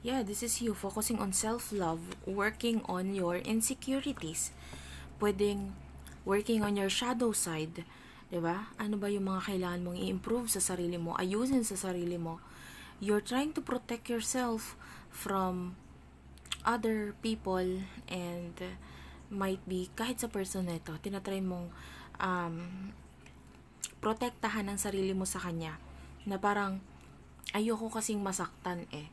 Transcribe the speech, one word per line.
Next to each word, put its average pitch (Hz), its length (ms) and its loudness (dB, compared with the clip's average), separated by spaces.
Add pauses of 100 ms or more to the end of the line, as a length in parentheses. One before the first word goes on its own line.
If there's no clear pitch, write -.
Yeah, 254 160 2
this 208 240 0
is 226 160 2
you 233 80 4
focusing 208 480 2
on 196 160 0
self-love, 185 800 2 (160)
working 214 560 2
on 185 240 0
your 180 320 2
insecurities. 262 1120 0 (640)
Pwedeng 202 560 4 (480)
working 208 400 4
on 202 160 4
your 196 160 4
shadow 240 400 4
side, 160 480 0 (480)
'di 180 80 0
ba? 170 400 0
Ano 208 240 0
ba 202 80 2
yung 190 240 2
mga 190 160 0
kailangan 180 320 0
mong 175 160 -2
i-improve 190 480 0
sa 208 160 6
sarili 175 320 2
mo, 165 240 0
ayusin 226 480 4
sa 208 80 -2
sarili 175 480 0
mo? 165 160 -4 (640)
You're 208 160 6
trying 254 400 2
to 262 80 -4
protect 240 400 -2
yourself 233 720 2 (320)
from 180 640 0 (920)
other 220 560 4
people 185 640 0 (240)
and 175 480 -4 (720)
might 190 400 0
be 185 260 -2
kahit 233 300 0
sa 226 80 0
person 190 340 0
na 170 140 -2
ito, 160 240 -6
tinatry 190 400 0
mong, 175 260 -2 (480)
um, 180 720 -2 (1120)
protektahan 220 680 0
ang 202 120 -2
sarili 196 320 2
mo 190 160 2
sa 185 120 -2
kanya 165 400 -4 (440)
na 190 160 0
parang, 202 400 2 (720)
"Ayoko 220 400 0
kasing 220 280 0
masaktan 180 720 -4
eh. 151 200 -8